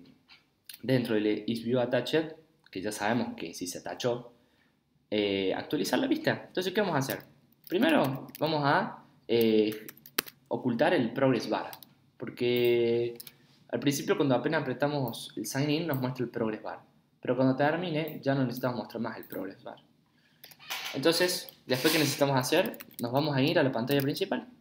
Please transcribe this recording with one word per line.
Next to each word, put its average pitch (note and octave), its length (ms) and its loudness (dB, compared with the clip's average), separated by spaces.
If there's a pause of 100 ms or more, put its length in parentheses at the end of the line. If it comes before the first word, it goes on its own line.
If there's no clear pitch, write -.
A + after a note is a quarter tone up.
(800)
dentro A2+ 360 2
del G#2+ 300 2
is A2+ 180 -2
view B2 160 2
attached, C3 560 0 (340)
que F#2+ 100 -8
ya G#2 120 -4
sabemos A2 420 0
que E2+ 180 -8
sí F2+ 140 -8
se - 140 -10
tachó, A#2+ 520 -4 (800)
eh, G2 440 2
actualizar - 440 -2
la C3 80 0
vista. C3 400 0
Entonces, F#3 260 -4
¿qué A3 80 0
vamos F3+ 140 0
a C#3 40 2
hacer? C3 260 -4 (440)
Primero, F#3 600 2 (100)
vamos D3+ 260 0
a, F3 400 0 (220)
eh, A2 600 4 (640)
ocultar C3 460 2
el A#2 180 2
progress B2+ 360 2
bar, F#2+ 220 -4 (460)
porque A#2+ 1000 2 (520)
al A#2 100 -2
principio, C#3+ 360 0
cuando C3+ 200 4
apenas D3+ 260 0
apretamos C3 760 -2
el A2 100 -6
sign C#3 240 -2
in, D#3+ 160 0
nos C3+ 140 0
muestra B2+ 240 -2
el A2+ 60 -6
progress A2 320 -4
bar, F2 180 -10 (400)
pero B2+ 160 -2
cuando C3 200 4
termine, D#3 640 -2
ya C3+ 120 2
no C3+ 100 2
necesitamos B2 340 -4
mostrar A2 240 -8
más A2 140 -6
el F2+ 80 -14
progress F#2+ 380 -10
bar. A2 160 -14 (1160)
Entonces, E3 580 0 (140)
después, C3 260 2
¿qué E3 60 2
necesitamos C#3 380 2
hacer? D#3 420 2 (220)
Nos A#2 120 -2
vamos C#3+ 240 2
a B2+ 60 4
ir E3+ 160 4
a D#3 40 6
la C3 80 4
pantalla C3+ 300 2
principal. C3+ 480 -2 (120)